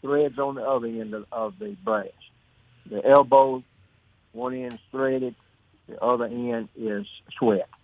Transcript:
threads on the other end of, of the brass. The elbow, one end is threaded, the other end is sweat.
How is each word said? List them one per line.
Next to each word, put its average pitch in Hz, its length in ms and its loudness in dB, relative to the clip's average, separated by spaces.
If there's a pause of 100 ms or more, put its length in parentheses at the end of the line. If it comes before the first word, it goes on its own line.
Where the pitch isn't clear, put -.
threads 143 380 0
on 139 160 -2
the 127 80 -8
other 123 240 0
end 113 260 -6
of, 107 180 -8
of 110 280 -6
the 104 240 -10
brass. 101 240 -2 (840)
The 104 160 -6
elbow, 135 580 6 (720)
one 123 200 -6
end 127 200 -8
is 113 60 -14 (120)
threaded, 131 440 -2 (520)
the - 160 -12
other 120 220 2
end 117 520 -6
is 104 280 -6 (320)
sweat. 104 320 2 (140)